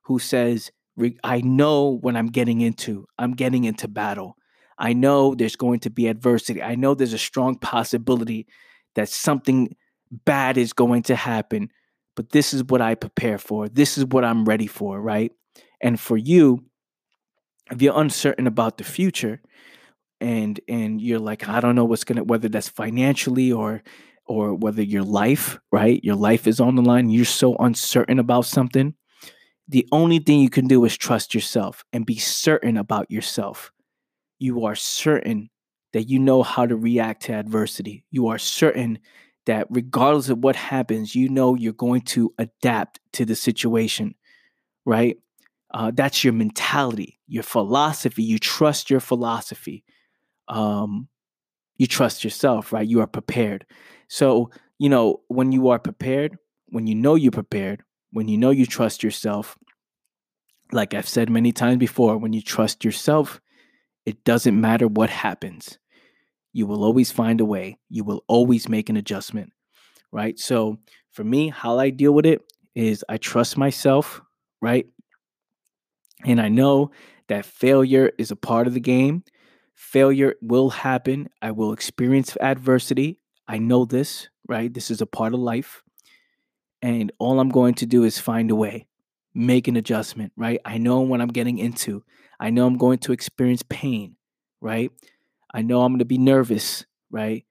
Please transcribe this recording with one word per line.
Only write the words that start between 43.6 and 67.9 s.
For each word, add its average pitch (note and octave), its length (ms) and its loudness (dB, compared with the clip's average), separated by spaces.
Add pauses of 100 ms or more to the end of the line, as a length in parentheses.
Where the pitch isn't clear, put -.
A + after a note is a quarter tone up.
right? A2+ 320 2 (560)
Uh, A2+ 180 -4
that's C3+ 320 -2
your B2 100 4
mentality, A2+ 920 -2
your D3 140 -6
philosophy. B2 800 0
You A2+ 160 0
trust - 540 0
your C3 80 4
philosophy. - 840 -6 (640)
Um, G#2+ 600 -4 (680)
you C3 100 2
trust - 360 -2
yourself, A2+ 480 -2
right? A2 160 -2
You A#2 140 2
are G#2 60 0
prepared. G#2+ 580 -6 (420)
So, A#2+ 440 2 (260)
you C#3+ 120 2
know, A#2 400 2
when B2+ 220 0
you C3 180 2
are A#2+ 100 2
prepared, C3+ 580 -6 (300)
when A2+ 180 -6
you A2 80 -2
know C3+ 220 2
you're C#3 160 4
prepared, G2+ 520 -6 (280)
when A2 160 -4
you G#2+ 100 0
know B2+ 140 4
you C3 160 4
trust - 340 -4
yourself, G#2+ 560 -6 (1120)
like G#2+ 220 -2
I've F#2+ 160 -6
said A2+ 200 0
many A#2 220 2
times B2 260 0
before, A2 400 2
when A2 160 -4
you A2 80 -4
trust - 440 -4
yourself, D3 560 0 (640)
it G#2+ 180 -8
doesn't A#2 360 2
matter A2+ 280 2
what G#2+ 220 2
happens. - 680 -10 (760)
You A2 120 -2
will G#2 200 -4
always A#2+ 260 4
find A2+ 300 0
a A2 40 4
way. G2 320 -6 (120)
You G#2+ 160 -8